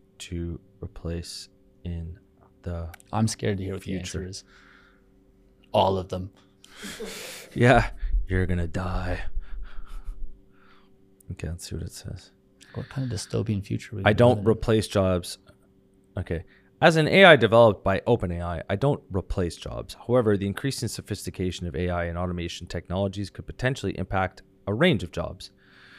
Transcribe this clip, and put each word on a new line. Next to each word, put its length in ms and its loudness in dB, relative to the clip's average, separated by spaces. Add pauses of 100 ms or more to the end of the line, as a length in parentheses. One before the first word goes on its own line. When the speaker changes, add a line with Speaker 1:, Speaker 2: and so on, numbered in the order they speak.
(200)
Speaker 1:
to 400 -8 (240)
replace 680 -10 (340)
in 360 -8 (420)
the 280 -8 (220)
Speaker 2:
I'm 160 0
scared 300 -2
to 60 -6
hear 100 -6
what 80 -8
the 40 -16
Speaker 1:
future?" 340 -6
Speaker 2:
answer 100 -8
is. 140 -14 (1300)
All 260 2
of 120 -6
them. 200 -8 (1300)
Speaker 1:
Yeah, 340 6 (380)
you're 180 2
gonna 220 0
die. 540 -4 (2000)
Okay, 180 -8
let's 180 -10
see 80 -12
what 100 -8
it 80 -12
says. 360 -14 (460)
Speaker 2:
What 140 -10
kind 220 -6
of 60 -4
dystopian 480 -4
future 300 -8
are 20 -10
we 40 -8
Speaker 1:
"I 120 4
Speaker 2:
gonna 0 -
Speaker 1:
don't 240 6
Speaker 2:
live 80 -4
in? 60 6
Speaker 1:
replace 360 2
jobs." 520 0 (760)
Okay. 280 -6 (380)
"As 160 8
an 100 4
A 180 10
I 100 12
developed 480 8
by 240 0
Open 240 2
A 100 -6
I, 280 -6
I 60 -2
don't 260 0 (100)
replace 440 -2
jobs. 400 -12 (120)
However, 280 4
the 120 0
increasing 420 -4
sophistication 800 -6
of 80 -8
A 140 -2
I 160 -2
and 120 -6
automation 500 -6
technologies 600 -4
could 160 -16
potentially 520 -4
impact 440 -4 (260)
a 60 -2
range 300 2
of 80 -8
jobs, 400 -8 (480)